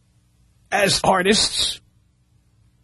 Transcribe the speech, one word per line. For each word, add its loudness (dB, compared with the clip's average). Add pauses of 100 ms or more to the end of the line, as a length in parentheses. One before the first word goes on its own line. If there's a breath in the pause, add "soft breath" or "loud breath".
(720)
as 0
artists? 0 (1040)